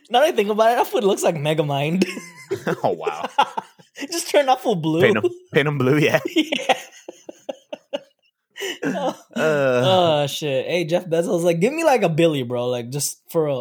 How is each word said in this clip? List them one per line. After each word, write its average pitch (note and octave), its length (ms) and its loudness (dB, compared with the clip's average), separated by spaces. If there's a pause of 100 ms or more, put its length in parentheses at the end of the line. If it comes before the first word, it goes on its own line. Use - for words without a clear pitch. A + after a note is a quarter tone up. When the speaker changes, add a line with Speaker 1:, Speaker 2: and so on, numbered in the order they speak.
(100)
Speaker 1:
now A#3+ 100 2
that D4 40 4
I E4 80 2
think G#3+ 180 0
about A3 220 4
it, A#3+ 40 2
that C#4 100 2
fool G4 140 0
looks G3+ 220 0
like F#3 140 0
Megamind. D3+ 720 0
<laughs> C6 40 -12 (360)
Speaker 2:
<laughs> - 340 -4
Oh, A2+ 60 2
wow. D#2 360 -6 (720)
Speaker 1:
Just D#4+ 320 -8
turn D4 180 4
that C4 140 2
fool A#3 140 0
blue. D#3+ 260 0
Speaker 2:
Paint F#3+ 160 4
him, G#3+ 80 0 (300)
paint D3 140 4
him D3 100 -2
blue, C3 180 4
yeah. D3+ 280 2
Speaker 1:
<laughs> - 40 -6 (2500)
Yeah. - 20 -8
Oh, - 320 -4 (180)
Speaker 2:
Uh. D3+ 880 2
Speaker 1:
oh, C#3+ 40 0
shit! C#3 400 -4
Hey, E3+ 180 0
Jeff E3+ 220 -2
Bezos, E3+ 360 0
like, E3+ 180 2
give A3+ 120 2
me, D#4+ 100 -4
like, C4+ 200 4
a F3 80 2
billy, D#3 320 2
bro. B2 260 -4
Like, A#2+ 220 -4
just - 400 -6
for D#3+ 160 0
a, C#3+ 140 -2